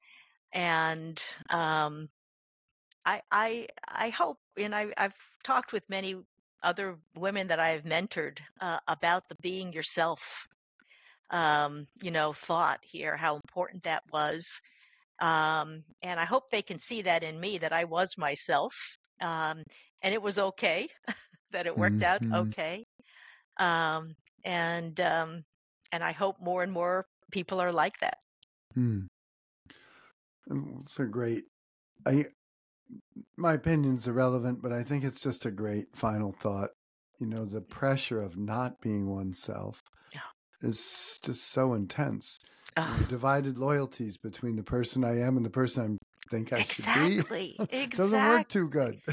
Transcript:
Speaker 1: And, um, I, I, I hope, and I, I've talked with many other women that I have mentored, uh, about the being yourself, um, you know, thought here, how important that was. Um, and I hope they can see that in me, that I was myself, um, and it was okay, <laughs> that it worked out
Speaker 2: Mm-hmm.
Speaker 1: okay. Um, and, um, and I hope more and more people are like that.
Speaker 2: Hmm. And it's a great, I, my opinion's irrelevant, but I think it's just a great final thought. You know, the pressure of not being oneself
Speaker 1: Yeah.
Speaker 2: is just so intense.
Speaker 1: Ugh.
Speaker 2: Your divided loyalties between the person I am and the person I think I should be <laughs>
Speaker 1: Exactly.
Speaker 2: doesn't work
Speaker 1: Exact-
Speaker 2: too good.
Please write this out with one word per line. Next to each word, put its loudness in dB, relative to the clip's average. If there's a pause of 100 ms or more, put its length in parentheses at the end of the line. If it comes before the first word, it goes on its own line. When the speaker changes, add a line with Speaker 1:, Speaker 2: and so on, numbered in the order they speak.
(520)
Speaker 1:
And, 0 (280)
um, 0 (1000)
I, 0
I, 0 (180)
I -2
hope, 0 (200)
and -2
I, -2 (100)
I've 2 (300)
talked 0
with -2
many -4 (460)
other 0 (180)
women -2
that 4
I 4
have -2
mentored, -2 (220)
uh, -2 (100)
about 2
the -16
being -6
yourself, 0 (1120)
um, 2 (160)
you -6
know, 2
thought 0
here, -6
how 0
important -6
that -2 (100)
was. 0 (600)
Um, 2 (200)
and -4
I 2
hope 2
they 0
can -8
see -6
that 2
in -8
me, -4
that -2
I 2
was 0
myself, 0 (480)
um, -2 (400)
and 2
it -2
was 0
okay, 2 (180)
<laughs> -10
that -2
it -2
worked 4
out 4
Speaker 2:
Mm-hmm. 0
Speaker 1:
okay. -2 (760)
Um, 2 (300)
and, -2
um, 0 (500)
and -4
I 0
hope 0
more 0
and -2
more 0 (280)
people -2
are 2
like 2
that. -2 (560)
Speaker 2:
Hmm. 2 (1500)
And -6
it's -16
a 0
great, -2 (640)
I, 6 (1120)
my 4
opinion's 4
irrelevant, 2
but -2
I 0
think 0
it's -2
just -2
a 0
great -2
final 0
thought. -2 (480)
You -4
know, -4
the -6
pressure 0
of -6
not -2
being 0
oneself -6 (320)
Speaker 1:
Yeah. -12 (420)
Speaker 2:
is -4
just -6
so 2
intense. -4 (380)
Speaker 1:
Ugh. 0
Speaker 2:
Your 2
divided 2
loyalties 0
between -6
the -4
person 0
I 2
am 4
and 2
the -2
person 0 (280)
I -12
think -2
I 4
should -2
be 0
<laughs> 4
Speaker 1:
Exactly. -2
Speaker 2:
doesn't 2
work 6
Speaker 1:
Exact- -4
Speaker 2:
too 2
good. 0 (120)